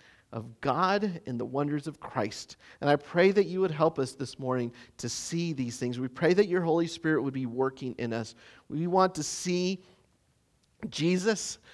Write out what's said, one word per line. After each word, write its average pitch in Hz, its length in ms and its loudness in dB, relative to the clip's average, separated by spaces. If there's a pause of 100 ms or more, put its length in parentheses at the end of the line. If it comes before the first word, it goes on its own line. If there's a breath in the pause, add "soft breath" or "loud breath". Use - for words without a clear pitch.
(340 soft breath)
of 117 260 -12
God 185 680 0
and 123 140 -4
the 110 60 -4
wonders 143 420 -2
of 147 140 -10
Christ. - 560 -4 (240 soft breath)
And 143 80 2
I 147 80 6
pray 180 340 4
that 196 140 4
you 185 160 -4
would 180 100 2
help 160 260 2
us 131 140 -2
this - 260 -10
morning 127 360 -2 (240 loud breath)
to 127 100 -6
see 170 460 -4
these 123 240 -4
things. 123 200 -4
We 127 120 -4
pray 170 240 4
that 202 140 4
your 180 140 2
Holy 165 260 2
Spirit 156 340 0
would 135 120 -2
be 131 120 -2
working 131 520 -2
in 117 140 -4
us. 113 240 -4 (320 soft breath)
We 160 200 -4
want 185 280 4
to 156 80 -4
see 180 580 -2 (1080 soft breath)
Jesus 180 720 0 (140 soft breath)